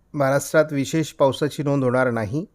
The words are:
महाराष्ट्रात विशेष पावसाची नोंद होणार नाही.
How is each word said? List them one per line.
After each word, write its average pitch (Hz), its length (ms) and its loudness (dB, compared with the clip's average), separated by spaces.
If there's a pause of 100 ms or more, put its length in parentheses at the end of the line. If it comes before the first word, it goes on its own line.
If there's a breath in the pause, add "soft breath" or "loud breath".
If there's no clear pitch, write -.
(140)
महाराष्ट्रात 139 580 2
विशेष 147 400 -2
पावसाची 143 520 0
नोंद 139 200 0
होणार 127 280 2
नाही. 117 420 -4